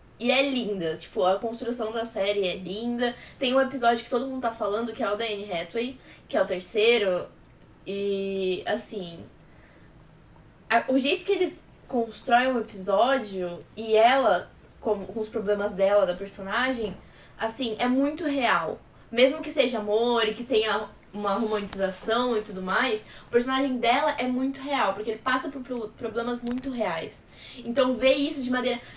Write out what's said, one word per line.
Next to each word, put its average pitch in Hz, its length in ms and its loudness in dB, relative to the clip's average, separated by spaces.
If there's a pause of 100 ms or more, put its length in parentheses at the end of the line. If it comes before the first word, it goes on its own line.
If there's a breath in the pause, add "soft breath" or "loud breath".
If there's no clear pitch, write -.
(180)
e 240 120 0
é 269 120 6
linda. 202 540 -2
Tipo, 185 280 -2
a 190 160 4
construção 233 500 -4
da 226 140 -4
série 202 420 0
é 175 80 -2
linda. 233 600 -4 (220 loud breath)
Tem 247 160 0
um 269 80 6
episódio 240 440 2
que - 60 -10
todo 262 180 -2
mundo 262 140 -6
tá 226 100 -2
falando, 220 400 -2
que 262 100 -6
é 202 80 0
o 208 60 -2
da 226 80 -4
Anne 202 280 -6
Hathaway, 233 460 -4 (300 loud breath)
que - 80 -2
é 196 60 4
o 185 40 2
terceiro. 196 800 2 (580)
E, 196 800 -2
assim, 190 540 -6 (1500 loud breath)
a, 233 200 4
o 269 100 4
jeito 285 260 0
que 403 80 2
eles 359 340 0 (220)
constroem 240 640 2
um 240 80 0
episódio 196 1040 0 (120)
e 220 200 -2
ela, 226 540 6 (300)
com, 196 260 -2
com 220 140 -6
os 214 80 -4
problemas 202 440 -2
dela, 196 340 4
da 180 80 0
personagem, 202 840 -4 (420 loud breath)
assim, 226 400 -4
é 247 100 2
muito 285 360 2
real. 233 540 0 (320 loud breath)
Mesmo 269 320 4
que 302 80 -6
seja 254 280 2
amor 220 500 2
e 214 60 -2
que 247 100 -10
tenha 220 440 0 (240)
uma 208 220 -2
romantização 214 1000 0
e 208 60 0
tudo 185 180 -10
mais, 226 420 0 (260 loud breath)
o - 20 -18
personagem 262 460 2
dela 262 420 2
é 254 80 0
muito 262 340 -2
real, 262 340 0
porque 220 180 -6
ele 220 80 -6
passa 262 280 -2
por 269 140 -10
pro-, 233 280 -6
problemas 233 500 -4
muito 254 320 -4
reais. 190 520 -4 (340 loud breath)
Então, 254 360 2
ver 262 200 6
isso 294 280 -2
de 240 80 -2
maneira 247 300 0 (160 loud breath)